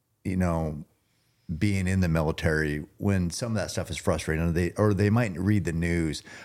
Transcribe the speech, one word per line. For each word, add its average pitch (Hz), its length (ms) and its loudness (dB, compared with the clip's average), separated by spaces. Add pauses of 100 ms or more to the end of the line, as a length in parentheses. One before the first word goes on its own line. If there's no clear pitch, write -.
(240)
you 90 120 -2
know, 82 480 -2 (760)
being 95 280 0
in 95 140 2
the 90 80 2
military 78 760 0 (140)
when 95 340 0
some 117 220 -6
of 110 40 -2
that 87 140 -4
stuff - 200 -6
is 85 80 -6
frustrating, 82 480 0
or 85 40 2
they, 85 280 0
or 104 160 4
they 101 160 4
might 107 280 0
read 98 260 2
the 82 100 -2
news. 82 480 0 (220)